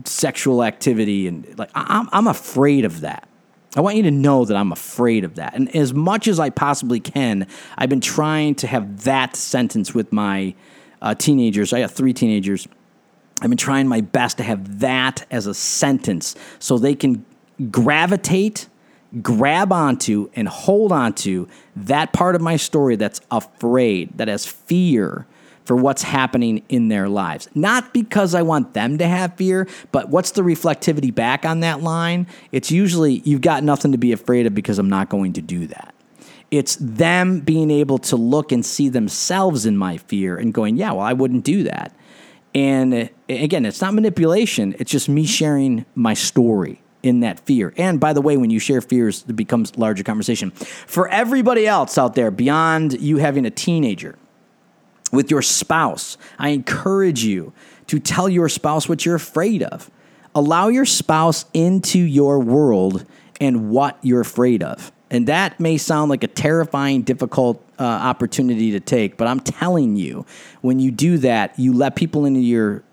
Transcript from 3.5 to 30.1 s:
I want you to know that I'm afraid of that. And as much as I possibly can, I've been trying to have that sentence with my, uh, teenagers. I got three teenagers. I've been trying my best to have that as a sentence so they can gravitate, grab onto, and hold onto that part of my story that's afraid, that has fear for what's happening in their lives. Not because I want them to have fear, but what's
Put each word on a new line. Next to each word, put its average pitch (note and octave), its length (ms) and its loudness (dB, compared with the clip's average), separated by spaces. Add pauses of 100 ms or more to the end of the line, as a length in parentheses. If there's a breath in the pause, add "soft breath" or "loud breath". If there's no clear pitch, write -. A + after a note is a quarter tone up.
I C3+ 60 -2
want G3+ 160 0
you A3 80 2
to D#3+ 80 2
know C#3 320 2
that G#2 120 -2
I'm G2+ 140 -2
afraid A2+ 540 -2
of D#2+ 100 -10
that. - 200 -12
And B2+ 200 -4
as C#3+ 180 0
much F3+ 360 -2
as F#3 100 0
I D3 120 0
possibly C3+ 500 -2
can, A2 480 -2 (280 loud breath)
I've B2+ 120 0
been C3+ 120 2
trying D3+ 560 0
to B2 120 -6
have G2+ 340 -4
that C3 320 0
sentence A2+ 580 -2
with A2 200 -2
my, G2 420 -2 (460 loud breath)
uh, G#2+ 160 -2
teenagers. A2+ 560 2
I B2 80 0
got G#2 100 -2
three C3 220 0
teenagers. G#2 560 -2 (720)
I've - 80 -2
been A#2+ 80 2
trying C3+ 320 0
my A#2 120 0
best A#2 360 0
to A#2 80 -6
have G2+ 340 -6
that B2+ 540 -2
as G#2+ 160 -4
a G2 60 -6
sentence - 800 -2 (240 loud breath)
so B2+ 180 0
they C#3 160 2
can B2+ 300 0 (440)
gravitate, F3+ 1000 0 (520 soft breath)
grab C#3+ 520 2
onto, B2+ 600 0
and G#2+ 140 -4
hold G3+ 420 2
onto G#2 560 0 (300 loud breath)
that C3+ 360 0
part F3+ 220 2
of E3+ 60 0
my E3 160 0
story C#3 400 2
that's G#2 240 -4 (100)
afraid, A#2 840 0
that A2+ 120 -4
has G#2 180 -6
fear D#3 800 0 (380 soft breath)
for B2 120 2
what's C3+ 260 2
happening A#2+ 680 0
in A#2+ 180 2
their G2+ 220 0
lives. F#2 440 -4
Not A3+ 380 0
because G#3 420 0
I F3 60 2
want D#3+ 320 0
them B2 260 -2
to E3+ 80 0
have F3+ 300 -2
fear, F#3 320 0 (240 loud breath)
but C3 160 0
what's E3+ 220 2